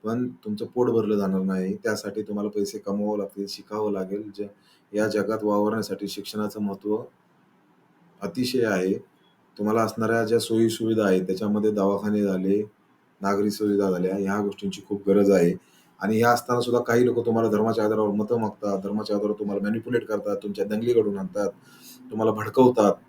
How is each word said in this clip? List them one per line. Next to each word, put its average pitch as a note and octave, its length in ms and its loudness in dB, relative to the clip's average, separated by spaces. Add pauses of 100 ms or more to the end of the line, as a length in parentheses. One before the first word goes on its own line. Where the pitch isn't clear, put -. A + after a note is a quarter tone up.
पण B2 240 -2
तुमचं G#2+ 380 -8
पोट A#2+ 240 0
भरलं G#2+ 260 2
जाणार F#2+ 240 0
नाही. F#2+ 360 -2
त्यासाठी G#2+ 460 -4
तुम्हाला G#2 280 -4
पैसे G#2 280 -4
कमवावे G#2 400 -4
लागतील, G2+ 300 -6
शिकावं G#2+ 440 -6
लागेल. G2 460 -6
ज-, - 580 -12
या G#2+ 100 2
जगात G#2 360 0
वावरण्यासाठी G#2 640 -2
शिक्षणाचं G#2 520 -8
महत्त्व G#2 420 -4 (1200)
अतिशय B2 440 -2
आहे. F#2+ 300 0 (640)
तुम्हाला A2 240 2
असणाऱ्या A2+ 420 0
ज्या A2+ 140 2
सोयी A2+ 320 2
सुविधा A2 360 0
आहेत, F#2 160 4
त्याच्यामध्ये G#2 480 0
दवाखाने G2+ 520 0
झाले, G2 400 0 (580)
नागरी G2+ 300 0
सुविधा G2+ 400 0
झाल्या, F#2 260 0
ह्या G2+ 240 -2
गोष्टींची G2+ 480 -6
खूप G2+ 200 -4
गरज G2 220 6
आहे. F2 420 2 (280)
आणि G#2+ 180 0
ह्या A#2 120 4
असताना A#2+ 300 2
सुद्धा A#2+ 220 2
काही A#2+ 240 4
लोक A#2 200 2
तुम्हाला A2+ 240 2
धर्माच्या G#2+ 340 2
आधारावर G#2+ 300 2
मतं G#2+ 260 0
मागतात, G2+ 420 -4
धर्माच्या G#2 340 -4
आधारावर G#2 220 -2
तुम्हाला G2+ 240 -4
मॅनिप्युलेट A2+ 420 -2
करतात, G#2 320 -4
तुमच्या G2+ 280 -4
दंगली A2 280 -2
घडवून G#2 260 2
आणतात, F#2+ 320 -4 (600)
तुम्हाला A2 220 0
भडकवतात. G#2+ 600 4 (160)